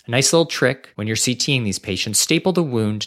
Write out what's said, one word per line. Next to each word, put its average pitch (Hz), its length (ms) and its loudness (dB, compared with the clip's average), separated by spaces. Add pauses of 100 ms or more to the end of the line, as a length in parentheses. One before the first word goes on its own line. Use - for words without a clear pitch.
A 117 40 -8
nice 131 200 2
little 165 140 4
trick - 500 -2
when 107 100 -6
you're 110 120 -2
C 123 180 0
T-ing 131 300 0
these 98 140 -2
patients, 107 380 -4
staple 170 360 2
the 175 100 2
wound 110 440 -2